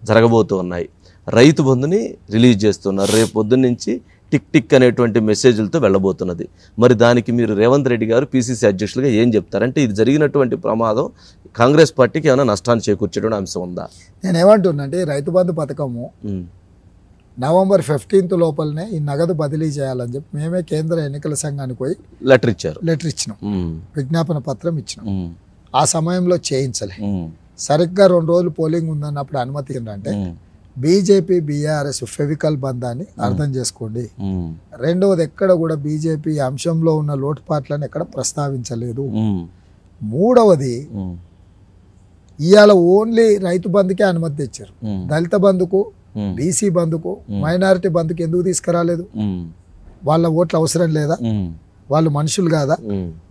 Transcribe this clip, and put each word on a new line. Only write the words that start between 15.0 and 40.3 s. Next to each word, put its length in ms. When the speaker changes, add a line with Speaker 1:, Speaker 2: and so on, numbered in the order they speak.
Speaker 2:
రైతు 280
బంధు 200
పథకము 580
Speaker 1:
ఉమ్. 200
Speaker 2:
నవంబర్ 420
ఫిఫ్టీన్త్ 520
లోపలనే 580
ఈ 80
నగదు 340
బదిలీ 320
చేయాలని 500
చెప్పి 220
మేమే 240
కేంద్ర 380
ఎన్నికల 340
సంఘానికి 460
పోయి 160
Speaker 1:
లెటర్ 260
ఇచ్చారు. 340
Speaker 2:
లెటర్ 240
ఇచ్చినాం. 480
Speaker 1:
ఉమ్. 260
Speaker 2:
విజ్ఞాపన 400
పత్రం 400
ఇచ్చినాం. 300
Speaker 1:
ఉమ్. 240
Speaker 2:
ఆ 100
సమయంలో 500
చేయించలే. 680
Speaker 1:
ఉమ్. 260
Speaker 2:
సరిగ్గా 480
రెండు 200
రోజులు 220
పోలింగ్ 400
ఉందన్నప్పుడు 500
అనుమతి 380
ఏంటంటే 320
Speaker 1:
ఉమ్. 240
Speaker 2:
బీజేపీ, 640
బీఆర్ఎస్ 640
ఫెవికల్ 540
బంధాన్ని 460
Speaker 1:
ఉమ్. 220
Speaker 2:
అర్థం 300
చేసుకోండి. 540
Speaker 1:
ఉమ్. 360
Speaker 2:
రెండవది 440
ఎక్కడ 280
కూడా 240
బీజేపీ 640
అంశంలో 560
ఉన్న 180
లోటుపాట్లను 720
ఎక్కడ 160
ప్రస్తావించలేదు. 1000
Speaker 1:
ఉమ్. 460
Speaker 2:
మూడవది 880